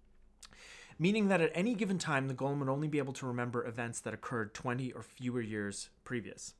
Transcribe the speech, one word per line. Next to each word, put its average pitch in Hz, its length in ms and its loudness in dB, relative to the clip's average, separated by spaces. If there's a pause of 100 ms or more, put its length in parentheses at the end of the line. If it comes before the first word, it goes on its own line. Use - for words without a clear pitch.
(960)
Meaning 202 320 4
that 185 100 6
at 160 160 4
any 208 200 2
given 190 220 2
time, 135 300 2
the 135 60 0
golem 139 260 0
would 135 100 0
only 147 200 0
be 147 80 2
able 135 160 0
to 135 120 -8
remember 120 400 0
events 120 360 -4
that 107 120 -4
occurred 110 400 -4
twenty 127 380 -2
or 117 100 -10
fewer 123 400 -4
years 104 480 -2 (140)
previous. - 560 -6